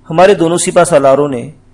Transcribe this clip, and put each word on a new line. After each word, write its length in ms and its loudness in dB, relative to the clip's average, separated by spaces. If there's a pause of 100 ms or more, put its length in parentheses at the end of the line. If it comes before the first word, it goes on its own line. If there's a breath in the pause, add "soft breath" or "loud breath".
हमारे 280 2
दोनों 220 -2
सिपा 260 0
सालारों 460 2
ने 240 -10 (200)